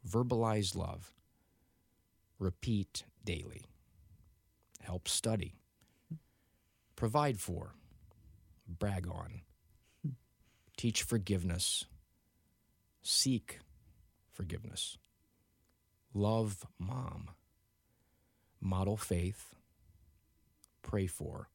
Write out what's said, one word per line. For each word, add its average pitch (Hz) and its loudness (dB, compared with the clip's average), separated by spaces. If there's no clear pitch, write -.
verbalize 113 4
love, 85 -4
repeat 98 0
daily, - -4
help 87 -4
study, 110 0
provide 123 2
for, - -6
brag 92 -2
on, 85 -8
teach - 2
forgiveness, 92 2
seek - 2
forgiveness, - -6
love 104 2
mom, 85 -6
model 92 2
faith, 92 -2
pray 98 2
for - -6